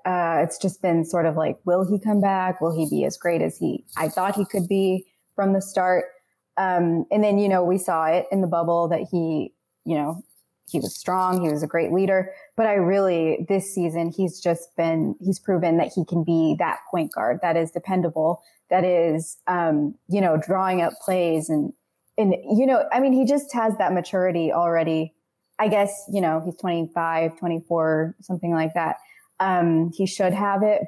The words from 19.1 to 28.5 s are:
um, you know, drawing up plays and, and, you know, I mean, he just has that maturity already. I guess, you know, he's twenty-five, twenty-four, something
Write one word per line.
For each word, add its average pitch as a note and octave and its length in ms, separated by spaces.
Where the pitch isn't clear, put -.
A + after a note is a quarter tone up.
um, D#3+ 480
you G3+ 120
know, E3+ 180
drawing F#3 420
up E3+ 140
plays E3+ 440
and, D#3 240
and, G3 180
you C4 100
know, B3+ 260
I A#3+ 60
mean, C4+ 140
he B3+ 120
just C#4+ 280
has A3 260
that F3+ 140
maturity F3 600
already. E3 600
I G#3+ 120
guess, G3+ 240
you G3 80
know, D#3+ 240
he's F3 120
twenty-five, E3 840
twenty-four, E3 840
something E3+ 320